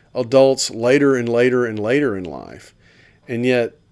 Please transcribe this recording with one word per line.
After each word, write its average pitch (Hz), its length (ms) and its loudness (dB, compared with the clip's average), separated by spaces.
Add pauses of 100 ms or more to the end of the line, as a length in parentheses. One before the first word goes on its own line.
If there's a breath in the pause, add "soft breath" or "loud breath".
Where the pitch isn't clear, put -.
(140)
adults 131 560 2
later 135 460 2
and 120 140 -2
later 123 360 2
and 110 140 -6
later 117 380 -2
in 90 80 -10
life. 58 500 -16 (540 soft breath)
And 120 160 -4
yet 123 320 0 (140)